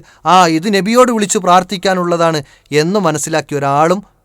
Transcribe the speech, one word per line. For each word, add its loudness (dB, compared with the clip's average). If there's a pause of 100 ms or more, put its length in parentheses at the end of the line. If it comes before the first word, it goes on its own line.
(260)
"ആ, 4 (120)
ഇത് -2
നബിയോട് 2
വിളിച്ചു -2
പ്രാർത്ഥിക്കാനുള്ളതാണ്" 0 (320)
എന്ന് 0
മനസ്സിലാക്കിയ -4
ഒരാളും 0 (260)